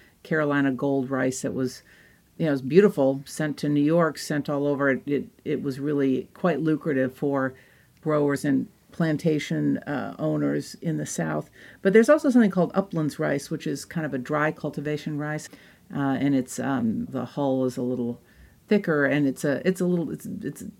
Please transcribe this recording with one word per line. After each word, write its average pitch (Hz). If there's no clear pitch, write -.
Carolina 143
gold 135
rice 131
that 131
was, 131
you 160
know, 156
it -
was 131
beautiful, 143
sent 151
to 147
New 147
York, 160
sent 147
all 143
over. 139
It, 127
it, 143
it -
was 135
really 139
quite 160
lucrative 147
for 135
growers 147
and 135
plantation, 151
uh, 127
owners 147
in 160
the 151
South. 156
But 196
there's 220
also 302
something 233
called 175
uplands 165
rice, 147
which 160
is 147
kind 160
of 135
a 135
dry 147
cultivation 151
rice. 151
Uh, 139
and 139
it's, 127
um, 120
the 127
hull 131
is 127
a 131
little 123
thicker, 170
and 139
it's 131
a, 143
it's 185
a 180
little, 175
it's, -
it's, -